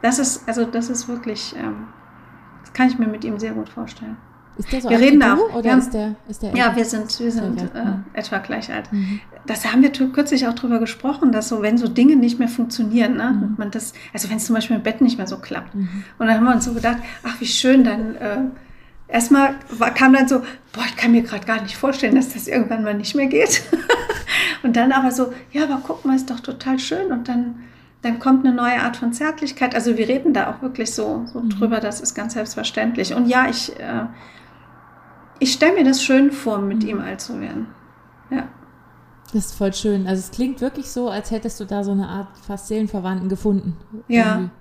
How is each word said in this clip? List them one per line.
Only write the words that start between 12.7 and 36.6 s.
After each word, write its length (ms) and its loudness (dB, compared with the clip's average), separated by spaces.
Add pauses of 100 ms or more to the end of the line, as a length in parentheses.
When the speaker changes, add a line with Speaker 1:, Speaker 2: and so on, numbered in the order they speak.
Speaker 1:
ne, 220 0
Speaker 2:
Mhm. 180 -2
Speaker 1:
man 120 -4
das, 240 -8 (180)
also 200 -8
wenn 80 -2
zum 160 0
Beispiel 220 0
im 60 -4
Bett 180 0
nicht 180 4
mehr 80 -4
so 100 -8
klappt. 380 -10
Speaker 2:
Mhm. 280 -4 (140)
Speaker 1:
Und 80 -2
dann 100 6
haben 100 4
wir 100 6
uns 100 0
so 80 -4
gedacht, 240 -2 (260)
„Ach, 160 -8
wie 60 -6
schön“, 380 6
dann, 320 0
äh, 240 -4 (680)
erstmal 460 4 (160)
war, 240 0
kam 200 8
dann 140 6
so, 120 2 (340)
„Boah, 140 -6
ich 80 -8
kann 160 2
mir 100 8
grad 240 -6
gar 160 -2
nicht 160 -10
vorstellen, 380 2
dass 180 4
das 140 -8
irgendwann 360 0
mal 120 -2
nicht 180 -6
mehr 140 2
geht.“ 340 2 (100)
<laughs> 920 -2
Und 120 2
dann 160 4
aber 200 2
so, 220 -2 (180)
„Ja, 120 0
aber 200 -2
guck 220 -8
mal, 100 2
ist 140 -2
doch 100 -8
total 380 -4
schön.“ 340 -4
Und 160 -4
dann, 280 -2 (480)
dann 160 -2
kommt 260 4
eine 100 6
neue 260 0
Art 160 -2
von 140 -2
Zärtlichkeit. 640 -4
Also 240 0
wir 100 0
reden 260 2
da 200 0
auch 80 -12
wirklich 320 -6
so, 380 -4
so 100 -10
Speaker 2:
Mhm. 80 0
Speaker 1:
drüber, 300 0
das 200 -6
ist 140 -6
ganz 200 -6
selbstverständlich. 840 -4
Und 120 2
ja, 220 4
ich, 300 -6
äh, 260 -6 (1300)
ich 140 0
stell 200 4
mir 100 4
das 200 4
schön 280 4
vor, 280 -4
mit 240 -2